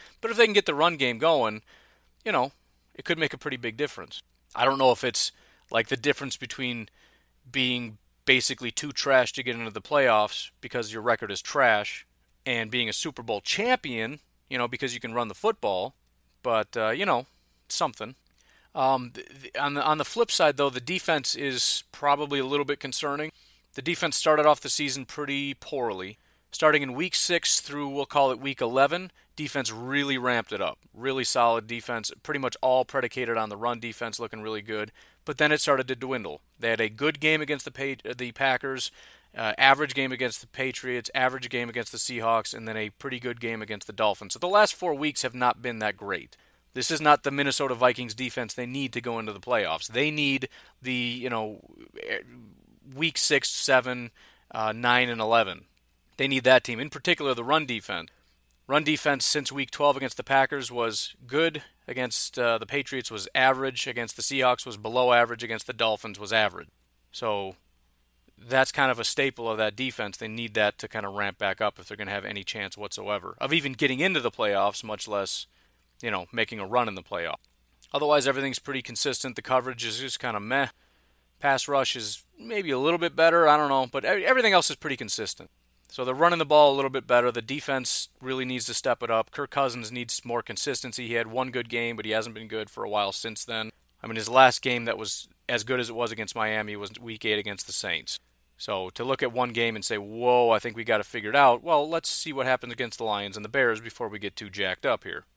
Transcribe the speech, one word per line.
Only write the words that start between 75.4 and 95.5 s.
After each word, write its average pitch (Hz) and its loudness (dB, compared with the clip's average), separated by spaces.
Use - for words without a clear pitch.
you 117 -4
know, 92 -2
making 113 -2
a 98 -8
run 117 0
in 101 -6
the 92 -12
playoff. 85 -6
Otherwise, 147 4
everything's 135 -2
pretty 135 -8
consistent. 127 -4
The 120 -8
coverage 123 -2
is 110 -6
just 131 -8
kinda 113 -4
meh. 127 0
Pass 135 2
rush 139 0
is 110 -8
maybe 208 -4
a 127 0
little 165 2
bit 165 -2
better, 165 6
I 151 10
don't 151 2
know, 135 2
but 135 -4
e-, 190 0
everything 247 4
else 175 6
is 147 -4
pretty 143 -6
consistent. 104 -6
So 127 -6
they're 127 0
running 165 4
the 156 0
ball 147 8
a 139 2
little 139 2
bit 131 -6
better. 123 6
The 117 -4
defense 131 -2
really 131 -4
needs 127 -4
to 120 -6
step - 0
it 117 -2
up. 113 0
Kirk 143 -8
Cousins 120 -2
needs 120 -6
more 120 -4
consistency. 123 -6
He 117 -2
had 117 0
one 127 -2
good 120 -4
game, 117 -4
but 107 -8
he 107 -2
hasn't 110 -2
been 110 -14
good 107 -8
for - -10
a 107 -6
while 101 0
since 110 -6
then. 110 -6
I - -12
mean, 113 -6
his 110 -4
last 123 8
game 120 -2
that 107 -2
was 104 -6
as 120 -2